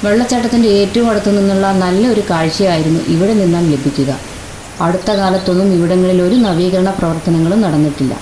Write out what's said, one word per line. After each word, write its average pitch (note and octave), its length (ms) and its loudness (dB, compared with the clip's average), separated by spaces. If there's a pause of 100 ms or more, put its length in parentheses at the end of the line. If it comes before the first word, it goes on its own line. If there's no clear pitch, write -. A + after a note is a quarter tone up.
വെള്ളച്ചാട്ടത്തിന്റെ A#3 640 2
ഏറ്റവും G3+ 400 2
അടുത്തു G#3 220 0
നിന്നുള്ള G3 400 2
നല്ല F#3 360 2
ഒരു G#3 220 0
കാഴ്ചയായിരുന്നു E3 760 0
ഇവിടെ F3 260 2
നിന്നാൽ F3 380 2
ലഭിക്കുക. C#3 400 -2 (720)
അടുത്ത F#3 300 -2
കാലത്തൊന്നും F#3+ 640 0
ഇവിടങ്ങളിൽ F3+ 480 2
ഒരു F3+ 140 2
നവീകരണ F#3 540 0
പ്രവർത്തനങ്ങളും E3+ 720 -2
നടന്നിട്ടില്ല. D3 600 0